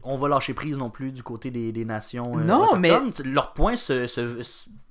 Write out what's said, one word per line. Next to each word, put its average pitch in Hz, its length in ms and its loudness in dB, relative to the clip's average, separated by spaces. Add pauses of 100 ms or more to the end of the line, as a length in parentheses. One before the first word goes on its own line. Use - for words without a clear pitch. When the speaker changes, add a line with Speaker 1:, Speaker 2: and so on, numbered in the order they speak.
Speaker 1:
on 131 120 -4
va 139 120 0
lâcher 139 260 0
prise 143 240 -4
non 123 120 -6
plus 135 200 -8
du 131 140 -12
côté 120 260 -8
des, 117 220 -4
des 113 120 -4
nations, 120 540 -4
euh, 160 60 2
Speaker 2:
Non, 285 320 6
mais 175 160 6
Speaker 1:
autochtones. 160 420 0
Leur 139 180 2
point 208 220 4
se, 131 320 0
se, 120 380 -4
se, - 240 -14 (220)